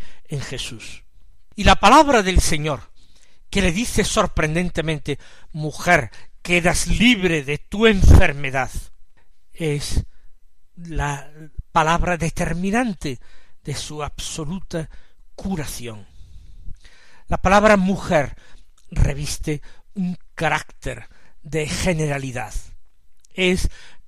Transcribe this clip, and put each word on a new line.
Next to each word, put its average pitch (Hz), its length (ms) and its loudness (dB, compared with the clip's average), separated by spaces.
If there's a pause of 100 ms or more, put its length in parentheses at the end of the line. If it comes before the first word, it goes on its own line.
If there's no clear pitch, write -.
(240)
en 139 180 -6
Jesús. - 640 -12 (520)
Y 202 80 -4
la 190 120 8
palabra 269 460 8
del 185 180 4
Señor, 151 500 -2 (580)
que 196 140 0
le 185 100 4
dice 214 320 0
sorprendentemente: 160 1120 -2 (340)
"Mujer, 151 580 0 (320)
quedas 175 460 2
libre 175 540 4
de 143 140 -4
tu 208 300 0
enfermedad", 139 840 8 (840)
es 147 500 0 (720)
la 143 540 -6 (400)
palabra 165 480 4
determinante 175 1000 -2 (460)
de 143 100 -6
su 151 280 -8
absoluta 160 880 -6 (440)
curación. 120 720 -8 (1200)
La - 100 0
palabra 208 400 6
mujer 185 580 0 (540)
reviste 147 720 0 (320)
un 180 240 -4 (160)
carácter 143 720 -4 (340)
de 151 240 -4
generalidad. 139 880 -2 (800)
Es 185 340 2 (400)